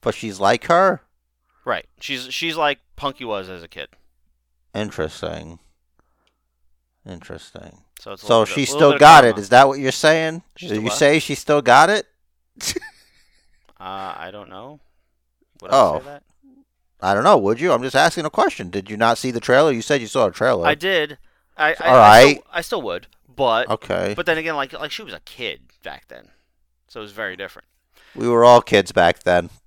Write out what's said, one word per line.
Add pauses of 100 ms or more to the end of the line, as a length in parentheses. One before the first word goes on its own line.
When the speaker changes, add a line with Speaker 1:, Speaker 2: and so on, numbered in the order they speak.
Speaker 1:
But
she's
like
her? (640)
Speaker 2:
Right. (140)
She's,
she's
like (160)
Punky
was
as
a
kid. (880)
Speaker 1:
Interesting. (1500)
Interesting. (200)
Speaker 2:
So
it's
a
Speaker 1:
So
Speaker 2:
little
bit
Speaker 1:
she
Speaker 2:
of,
Speaker 1:
still
Speaker 2:
little
bit
of
Speaker 1:
got
it.
Speaker 2:
karma.
Speaker 1:
Is
that
what
you're
saying? (120)
Speaker 2:
She
Speaker 1:
Did
Speaker 2:
still
Speaker 1:
you
Speaker 2:
what?
Speaker 1:
say
she
still
got
it? (540)
<laughs> (1040)
Speaker 2:
Uh,
I
don't
know. (840)
Would
I
say
Speaker 1:
Oh.
Speaker 2:
that? (760)
Speaker 1:
I
don't
know.
Would
you?
I'm
just
asking
a
question.
Did
you
not
see
the
trailer?
You
said
you
saw
a
trailer.
Speaker 2:
I
did. (400)
I,
I, (140)
Speaker 1:
All
Speaker 2:
I
Speaker 1:
right.
Speaker 2:
still, (100)
I
still
would, (280)
but
Speaker 1:
Okay.
Speaker 2:
but
then
again,
like,
like,
she
was
a
kid (200)
back
then, (580)
so
it
was
very
different. (480)
Speaker 1:
We
were
all
kids
back
then. (180)